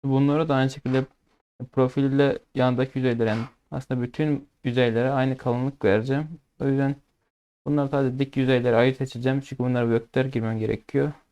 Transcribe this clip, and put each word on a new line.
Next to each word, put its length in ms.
Bunlara 440
da 60
aynı 160
şekilde 360
profil 300
ile 360
yandaki 440
yüzeyler, 280
yani 180
aslında 320
bütün 460
yüzeylere 460
aynı 280
kalınlık 460
vereceğim. 560
O 80
yüzden 280
bunları 220
sadece 300
dik 180
yüzeylere 400
ayrı 180
seçeceğim. 460
Çünkü 240
bunlara 260
vektör 340
girmem 340
gerekiyor. 540